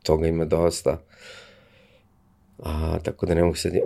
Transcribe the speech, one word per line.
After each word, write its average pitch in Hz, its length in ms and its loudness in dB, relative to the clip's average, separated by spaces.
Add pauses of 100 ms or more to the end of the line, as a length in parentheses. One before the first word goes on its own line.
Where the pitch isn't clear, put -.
toga 80 240 2
ima 82 180 0
dosta. 82 580 0 (1500)
A, 80 460 -4
tako - 220 -6
da 87 100 2
ne 85 80 4
mogu 85 120 2
sad, - 180 -4 (120)